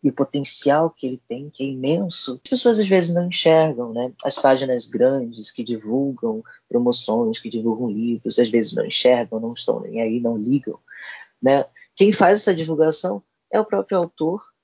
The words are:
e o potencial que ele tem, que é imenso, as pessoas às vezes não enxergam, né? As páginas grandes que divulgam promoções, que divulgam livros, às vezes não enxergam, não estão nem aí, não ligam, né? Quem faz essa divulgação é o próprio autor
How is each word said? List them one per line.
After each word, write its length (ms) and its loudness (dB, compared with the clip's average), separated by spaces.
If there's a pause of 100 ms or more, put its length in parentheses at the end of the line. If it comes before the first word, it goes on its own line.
e 80 2
o 20 -12
potencial 760 2
que 160 -10
ele 100 -6
tem, 320 -12
que 140 -10
é 40 -4
imenso, 800 -4
as 60 -8
pessoas 280 2
às 80 2
vezes 280 2
não 120 0
enxergam, 680 2
né? 200 -4 (100)
As 160 -4
páginas 480 2
grandes 640 0
que 140 -10
divulgam 800 -4 (240)
promoções, 720 0
que 100 -12
divulgam 420 -2
livros, 480 -4
às 120 2
vezes 240 0
não 100 -2
enxergam, 560 0
não 140 -8
estão 260 -4
nem 220 -6
aí, 180 -2
não 160 -2
ligam, 420 -2 (640)
né? 240 4 (320)
Quem 160 6
faz 280 4
essa 140 2
divulgação 680 -2 (280)
é 80 0
o 60 2
próprio 320 -2
autor 480 -4 (200)